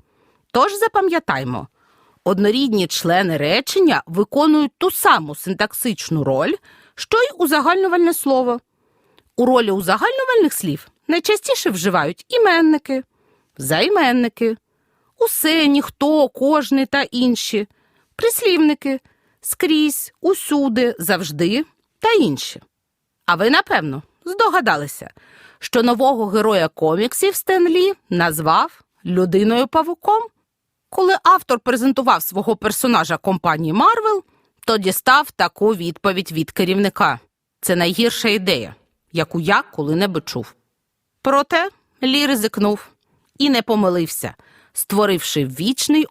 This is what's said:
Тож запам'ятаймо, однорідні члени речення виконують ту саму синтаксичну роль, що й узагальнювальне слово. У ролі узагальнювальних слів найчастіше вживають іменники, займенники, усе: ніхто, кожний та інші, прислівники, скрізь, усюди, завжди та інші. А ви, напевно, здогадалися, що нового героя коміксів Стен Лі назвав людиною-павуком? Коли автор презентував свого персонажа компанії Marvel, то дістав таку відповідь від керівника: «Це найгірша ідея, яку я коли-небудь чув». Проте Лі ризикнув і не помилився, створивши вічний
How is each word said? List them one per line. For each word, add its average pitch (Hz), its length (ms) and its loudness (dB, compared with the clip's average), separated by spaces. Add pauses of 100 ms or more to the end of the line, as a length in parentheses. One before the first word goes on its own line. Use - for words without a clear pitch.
(520)
Тож 403 220 2
запам'ятаймо, 330 960 -2 (560)
однорідні 208 640 0
члени 175 500 0
речення 208 720 2
виконують 285 720 2
ту 370 120 0
саму 160 440 0
синтаксичну 185 880 -4
роль, 139 300 0 (400)
що - 240 -2
й 494 200 2
узагальнювальне 339 760 2
слово. 254 460 0 (760)
У 240 100 2
ролі 240 240 4
узагальнювальних 339 800 0
слів 151 360 -6 (200)
найчастіше 381 640 -2
вживають 175 580 -2
іменники, 330 760 2 (540)
займенники, 233 1000 0 (640)
усе: 320 480 0
ніхто, 285 640 2
кожний 269 580 0
та 285 160 -2
інші, 240 680 -2 (480)
прислівники, 311 840 0 (400)
скрізь, 302 800 -2
усюди, 269 800 0
завжди 175 640 -2 (340)
та 453 140 0
інші. 226 500 0 (640)
А 175 80 2
ви, 202 160 0
напевно, 156 520 -2 (220)
здогадалися, 320 880 -2 (480)
що - 240 -2
нового 240 440 2
героя 202 420 2
коміксів 208 640 0
Стен 359 340 2
Лі 359 240 2 (180)
назвав 170 680 0 (240)
людиною-павуком? 233 1200 0 (680)
Коли 381 320 2
автор 330 380 2
презентував 247 640 0
свого 202 340 -4
персонажа 202 600 -2
компанії 165 560 -2
Marvel, 415 500 2 (440)
то 220 120 0
дістав 185 520 0
таку 202 440 0
відповідь 180 580 -4
від 156 180 -2
керівника: 185 680 0 (400)
«Це 180 160 0
найгірша 220 520 0
ідея, 180 460 -2 (380)
яку 165 280 -4
я 196 220 0
коли-небудь 160 640 -4
чув». - 260 -10 (680)
Проте 285 460 0 (340)
Лі 269 240 0
ризикнув 208 640 -2 (500)
і 285 120 0
не 240 120 2
помилився, 180 720 -2 (380)
створивши 196 720 -2
вічний 233 680 -2